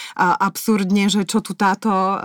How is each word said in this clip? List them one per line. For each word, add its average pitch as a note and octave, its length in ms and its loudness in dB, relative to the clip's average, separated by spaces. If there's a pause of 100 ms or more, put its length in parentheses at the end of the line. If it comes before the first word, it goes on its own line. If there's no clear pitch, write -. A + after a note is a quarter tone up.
(160)
a, F3+ 240 0
absurdne, G3+ 720 0
že G3+ 160 0
čo G#3+ 160 -2
tu - 160 -10
táto, G3 320 0
e, F#3+ 340 0